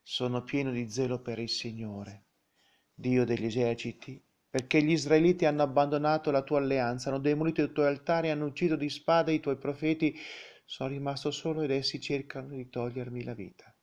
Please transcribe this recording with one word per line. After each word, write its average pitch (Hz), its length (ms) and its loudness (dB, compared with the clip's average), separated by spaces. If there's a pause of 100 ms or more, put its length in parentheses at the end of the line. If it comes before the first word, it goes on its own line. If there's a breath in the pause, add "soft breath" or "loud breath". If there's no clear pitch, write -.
"Sono 123 420 -2
pieno 139 280 -2
di 120 200 -4
zelo 127 300 -2
per 113 180 -6
il 117 100 -6
Signore, 107 760 -8 (680)
Dio 127 300 4
degli 110 220 0
eserciti, 117 760 -2 (280)
perché 135 340 2
gli 151 80 4
israeliti 160 540 4
hanno 147 160 2
abbandonato 147 720 2
la 139 120 2
tua 143 160 2
alleanza, 131 480 0
hanno 135 120 -2
demolito 151 420 2
i 147 100 0
tuoi 143 160 2
altari, 160 420 2
hanno 151 180 -2
ucciso 156 280 0
di 147 140 -2
spada 160 420 2
i 156 80 2
tuoi 139 180 -2
profeti. 156 640 0 (460 loud breath)
Sono - 240 -8
rimasto 139 420 -4
solo 156 300 -4
ed 143 100 0
essi 135 300 -2
cercano 135 480 -6
di 131 180 -10
togliermi 120 560 -6
la 120 100 -8
vita." 98 500 -14